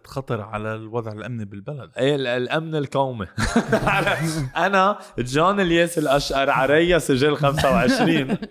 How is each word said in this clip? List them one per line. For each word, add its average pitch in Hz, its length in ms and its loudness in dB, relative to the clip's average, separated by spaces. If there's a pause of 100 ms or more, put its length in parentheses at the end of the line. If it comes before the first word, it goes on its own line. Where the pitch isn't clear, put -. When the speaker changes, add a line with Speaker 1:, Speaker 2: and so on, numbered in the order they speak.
Speaker 1:
خطر 131 360 -8
على 107 340 -8
الوضع 110 380 -8
الأمني 107 320 -10
بالبلد. 101 540 -12
Speaker 2:
إيه، 139 180 2
ال-، 131 100 -4
الأمن 127 480 -2
القومي. 135 520 -2 (720)
<laughs> 160 600 -2
أنا 196 420 2 (200)
جون 156 420 2
الياس 170 380 2
الأشقر، 139 520 2
عريا 147 480 4
سجل 143 380 2
خمسة 147 340 2
وعشرين. 160 680 2
Speaker 3:
<laughs> - 0 - (140)